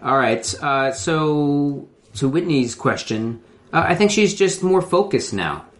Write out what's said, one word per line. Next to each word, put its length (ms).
All 160
right. 440
Uh, 300
so, 960
so 160
Whitney's 460
question, 680
uh, 140
I 80
think 160
she's 240
just 280
more 200
focused 500
now. 320